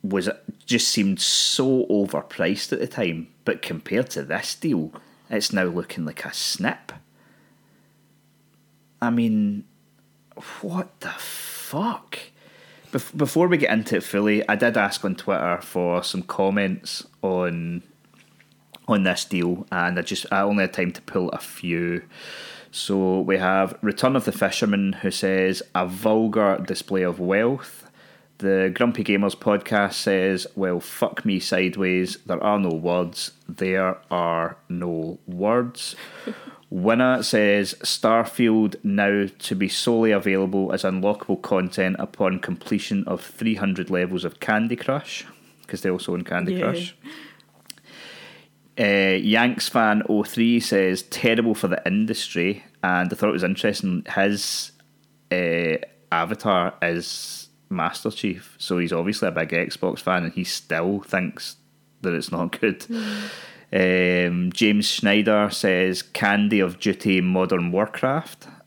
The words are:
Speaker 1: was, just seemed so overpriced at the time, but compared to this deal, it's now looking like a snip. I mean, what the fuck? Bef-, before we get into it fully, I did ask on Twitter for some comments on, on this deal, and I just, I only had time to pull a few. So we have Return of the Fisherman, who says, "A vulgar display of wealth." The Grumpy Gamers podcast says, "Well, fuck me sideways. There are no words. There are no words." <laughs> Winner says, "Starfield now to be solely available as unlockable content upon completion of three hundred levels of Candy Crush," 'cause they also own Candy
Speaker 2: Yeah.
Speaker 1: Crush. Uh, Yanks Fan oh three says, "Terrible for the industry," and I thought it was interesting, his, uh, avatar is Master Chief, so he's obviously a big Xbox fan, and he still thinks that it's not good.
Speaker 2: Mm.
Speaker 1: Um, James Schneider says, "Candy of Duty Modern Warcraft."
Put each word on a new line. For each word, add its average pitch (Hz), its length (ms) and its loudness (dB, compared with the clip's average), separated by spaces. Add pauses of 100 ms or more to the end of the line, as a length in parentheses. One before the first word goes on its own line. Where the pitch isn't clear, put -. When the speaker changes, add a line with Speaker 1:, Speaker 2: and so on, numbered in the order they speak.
Speaker 1:
was, 98 240 0 (380)
just - 240 0
seemed 98 320 0
so - 680 2
overpriced 98 840 -2
at - 60 -4
the - 80 -2
time, 82 400 -4 (180)
but - 160 -2
compared 92 500 -4
to 78 120 -8
this 78 300 -6
deal, 87 380 -2 (380)
it's 110 240 -2
now 95 100 2
looking 87 420 -4
like - 200 -10
a - 80 -12
snip. - 580 -6 (2000)
I 120 80 0
mean, 107 540 2 (1000)
what 185 380 -6
the - 180 -10
fuck? - 1040 -8 (720)
Bef-, - 260 -6
before 156 300 2
we 175 100 4
get - 140 4
into 110 260 2
it 104 60 0
fully, 104 440 4
I 107 80 4
did 120 220 4
ask 101 260 2
on 95 120 0
Twitter 87 460 0
for 87 420 0
some 95 200 -4
comments 98 800 -2 (160)
on, 87 600 -2 (1040)
on 104 160 4
this 90 220 2
deal, 87 460 -2
and 90 260 0
I 87 60 -2
just, - 280 -6
I 98 100 2
only 101 220 2
had 92 100 -2
time - 180 -2
to - 100 -14
pull - 280 -2
a - 100 -6
few. 87 640 -4 (680)
So 95 500 0
we 92 160 2
have 92 440 2
Return 131 340 2
of 123 100 0
the - 60 0
Fisherman, 101 640 0
who 95 180 -4
says, 95 500 0 (140)
"A 90 120 2
vulgar 107 800 2
display 92 380 -2
of 87 160 -2
wealth." 107 600 0 (600)
The 95 340 4
Grumpy 117 300 0
Gamers 101 320 2
podcast 104 580 2
says, 95 600 0
"Well, 90 240 0
fuck - 460 -4
me 95 140 2
sideways. 92 840 0
There 90 180 -2
are 104 160 4
no 92 120 2
words. 85 600 -2 (160)
There 92 500 0 (120)
are 85 480 -2 (120)
no 87 580 -6
words." 110 680 -2 (300)
<laughs> 220 100 -10 (360)
Winner 117 500 2
says, 104 640 4
"Starfield 110 1000 2
now 101 440 2 (100)
to - 180 -6
be 95 140 0
solely 113 400 2
available 95 640 2
as 95 80 -2
unlockable 95 580 0
content 92 600 0
upon 95 400 -2
completion 98 680 -4
of 90 160 -4
three - 320 -4
hundred 95 380 -2
levels 90 340 -2
of - 140 -8
Candy 113 360 0
Crush," - 500 -6 (420)
'cause - 140 -8
they 95 100 0
also 90 220 -4
own 87 100 -4
Candy 90 320 -2
Speaker 2:
Yeah. 180 40 -4 (120)
Speaker 1:
Crush. 175 240 -8 (1800)
Uh, 98 420 4
Yanks 113 480 2
Fan 107 400 4
oh 104 140 4
three 117 360 2
says, 95 440 2
"Terrible 113 500 2
for 104 140 -2
the 90 180 0
industry," 98 800 0 (180)
and 90 320 0
I - 20 -4
thought 104 140 2
it - 40 0
was 90 100 0
interesting, 95 600 0 (120)
his, 101 560 0 (600)
uh, 85 440 2 (360)
avatar 90 720 2
is - 600 -4 (320)
Master 87 380 -2
Chief, - 460 -6
so 90 200 -2
he's 87 160 0
obviously 92 340 0
a 85 40 0
big 85 180 -2
Xbox - 500 -2
fan, 92 240 0
and - 100 -6
he 92 100 -4
still 90 580 -2
thinks - 560 -6 (440)
that 90 120 -2
it's 76 180 -4
not - 280 -4
good. 101 220 0
Speaker 2:
Mm. 95 1500 0
Speaker 1:
Um, 87 260 0
James 104 340 4
Schneider 104 640 2
says, 92 500 2
"Candy 104 580 2
of 90 200 0
Duty 95 420 2
Modern 90 500 0
Warcraft." 131 760 -2 (200)